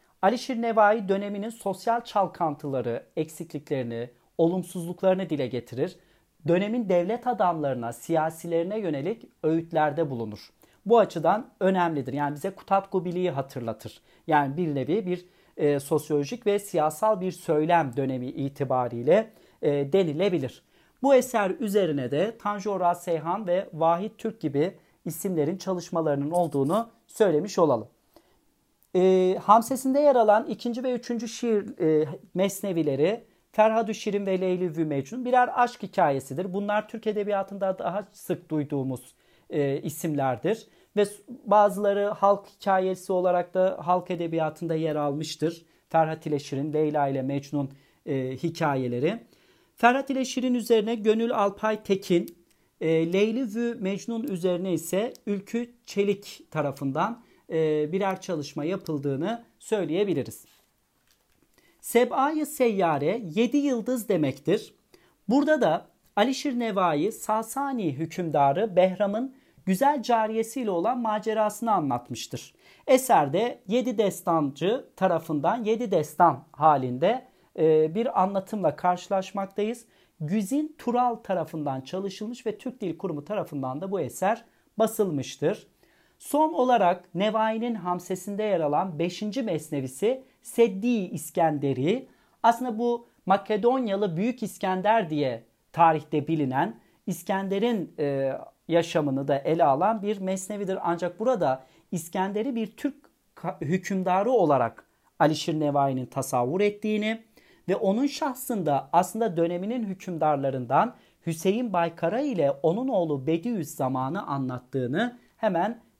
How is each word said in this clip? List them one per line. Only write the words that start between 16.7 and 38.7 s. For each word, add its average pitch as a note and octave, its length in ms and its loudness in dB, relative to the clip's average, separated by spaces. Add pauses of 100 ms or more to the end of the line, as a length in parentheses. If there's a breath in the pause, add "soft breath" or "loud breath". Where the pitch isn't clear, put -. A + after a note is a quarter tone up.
bir F#3 100 -2
söylem D#3 680 2
dönemi C3 300 -2
itibariyle, C3 1080 0 (280 soft breath)
e, C#3+ 320 0
denilebilir. E3+ 680 0 (400 soft breath)
Bu C4+ 120 8
eser A#3+ 340 2
üzerine F#3 640 0
de F#3+ 260 0
Tanju G#3 320 -4
Oral F3+ 240 2
Seyhan F3 540 -4
ve F3+ 260 0
Vahit E3+ 440 0
Türk A3+ 240 -8
gibi D3+ 360 0 (280 soft breath)
isimlerin E3+ 520 -2
çalışmalarının D#3+ 720 -2
olduğunu E3+ 580 0 (180)
söylemiş F#3+ 520 2
olalım. C3 280 4 (1080 soft breath)
E, F#3 480 6
Hamsesi'nde B3+ 560 4
yer D4 160 6
alan A3 320 6
ikinci A#3+ 360 -6
ve B3+ 100 -2
üçüncü A#3+ 340 -6
şiir, G#3+ 520 -2
e, D#3 280 4 (260)
mesnevileri F3+ 880 0 (280 soft breath)
Ferhadü A3 440 2
Şirin G3+ 300 -4
ve F#3+ 160 0
Leyli F3+ 360 -2
Vü E3 80 0
Mecnun D3+ 400 -4
birer B3 380 2
aşk A#3+ 200 -2
hikayesidir. D#3+ 680 0
Bunlar G#3 340 -2
Türk A3 200 -12
edebiyatında G3 720 -2
daha F3+ 320 -4
sık - 380 -8
duyduğumuz, C#3 680 -4 (340 soft breath)